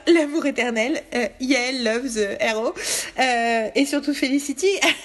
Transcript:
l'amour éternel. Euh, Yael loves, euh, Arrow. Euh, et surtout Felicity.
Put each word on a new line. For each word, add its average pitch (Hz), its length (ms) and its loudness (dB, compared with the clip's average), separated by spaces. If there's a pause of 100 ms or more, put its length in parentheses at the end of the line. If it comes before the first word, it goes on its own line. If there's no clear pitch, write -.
l'amour 311 380 4
éternel. 247 560 -2 (120)
Euh, 247 140 -2 (140)
Yael 254 420 0
loves, 233 340 -2
euh, 202 220 0
Arrow. 226 340 0 (460)
Euh, 233 560 2
et 277 100 4
surtout 285 280 0
Felicity. 277 540 0 (380)